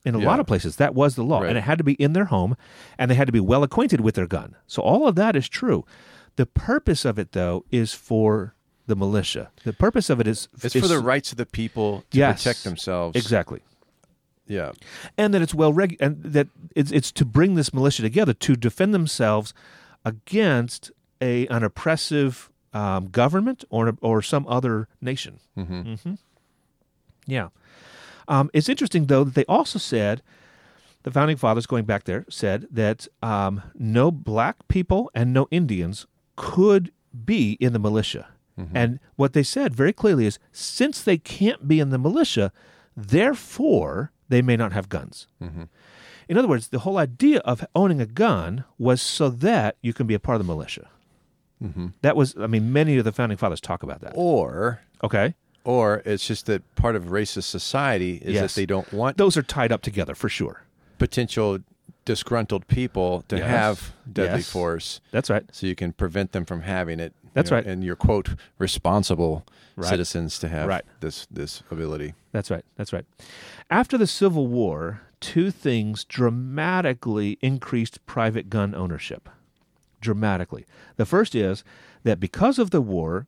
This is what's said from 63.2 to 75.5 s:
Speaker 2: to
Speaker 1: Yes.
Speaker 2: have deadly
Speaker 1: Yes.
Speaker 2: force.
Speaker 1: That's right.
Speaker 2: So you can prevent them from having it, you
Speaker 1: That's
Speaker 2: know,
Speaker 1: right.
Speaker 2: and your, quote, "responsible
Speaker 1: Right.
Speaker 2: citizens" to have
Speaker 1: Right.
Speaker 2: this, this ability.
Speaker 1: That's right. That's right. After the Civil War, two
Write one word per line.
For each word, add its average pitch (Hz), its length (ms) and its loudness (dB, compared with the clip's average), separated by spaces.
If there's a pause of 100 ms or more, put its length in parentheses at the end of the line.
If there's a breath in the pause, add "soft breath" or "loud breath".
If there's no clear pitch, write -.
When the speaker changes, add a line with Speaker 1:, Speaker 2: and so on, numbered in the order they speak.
Speaker 2:
to 101 80 -4
Speaker 1:
Yes. 82 140 -2
Speaker 2:
have 107 420 0 (180)
deadly 92 280 -2
Speaker 1:
Yes. 87 120 -8
Speaker 2:
force. 85 500 -4 (100)
Speaker 1:
That's 117 180 -4
right. 104 240 0
Speaker 2:
So - 140 -8
you 92 80 -2
can 87 180 -6
prevent 92 400 -4
them 90 140 -4
from 85 160 -8
having 90 380 -4
it, 82 120 -10 (100)
you - 120 -20
Speaker 1:
That's - 160 0
Speaker 2:
know, 127 80 2
Speaker 1:
right. 104 80 -4
Speaker 2:
and 92 180 -6
your, 87 120 -4
quote, - 340 0 (280 loud breath)
"responsible 85 880 0 (320 soft breath)
Speaker 1:
Right. 87 120 -4
Speaker 2:
citizens" 87 500 -2
to 85 100 -6
have 78 200 -4
Speaker 1:
Right. 95 160 -4 (160)
Speaker 2:
this, 78 300 -10
this 73 400 -12
ability. 78 440 -8 (180)
Speaker 1:
That's 104 180 -4
right. 85 140 -6 (120)
That's - 160 -10
right. 92 120 -6 (640 loud breath)
After 240 280 2
the 214 80 4
Civil 165 400 2
War, 101 560 -2 (180)
two 185 300 0